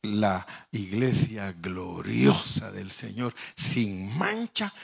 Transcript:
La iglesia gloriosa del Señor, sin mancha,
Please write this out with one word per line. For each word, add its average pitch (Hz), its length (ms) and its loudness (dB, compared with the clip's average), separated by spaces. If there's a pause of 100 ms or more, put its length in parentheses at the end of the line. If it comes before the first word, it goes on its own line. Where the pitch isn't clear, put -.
La 104 680 0
iglesia 107 800 0
gloriosa 92 1200 2
del 95 180 -10
Señor, 117 460 -6 (180)
sin 104 640 0
mancha, 214 640 -2